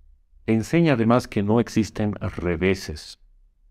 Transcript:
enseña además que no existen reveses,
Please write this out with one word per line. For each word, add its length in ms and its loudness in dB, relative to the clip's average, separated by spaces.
enseña 460 2
además 340 2
que 160 -2
no 160 2
existen 560 -2
reveses, 1040 -4